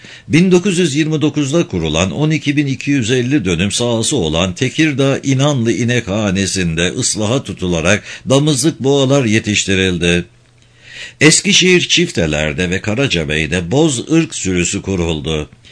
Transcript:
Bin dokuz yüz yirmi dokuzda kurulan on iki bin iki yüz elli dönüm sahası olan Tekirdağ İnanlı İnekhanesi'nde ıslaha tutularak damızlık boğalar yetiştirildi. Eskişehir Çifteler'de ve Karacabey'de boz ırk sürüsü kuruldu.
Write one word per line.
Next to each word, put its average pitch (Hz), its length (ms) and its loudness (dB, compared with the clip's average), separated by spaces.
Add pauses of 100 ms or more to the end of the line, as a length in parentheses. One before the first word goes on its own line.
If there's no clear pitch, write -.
(280)
Bin 175 240 4
dokuz 180 280 2
yüz 156 160 0
yirmi 156 260 0
dokuzda 151 460 0
kurulan 82 440 -2
on 151 180 0
iki 147 280 -2
bin 147 100 0
iki 135 240 -4
yüz 123 200 0
elli 123 340 0
dönüm 92 260 0
sahası 117 440 0
olan 87 400 0
Tekirdağ 139 680 0
İnanlı 135 480 2
İnekhanesi'nde 95 1300 0
ıslaha 107 460 -2
tutularak 90 600 0 (260)
damızlık 147 500 0
boğalar 135 460 2
yetiştirildi. 95 1000 0 (960)
Eskişehir 180 640 4
Çifteler'de 78 840 0
ve 92 120 -4
Karacabey'de 85 920 -2
boz 143 400 2
ırk 165 240 0
sürüsü 92 460 -2
kuruldu. 80 680 -4 (220)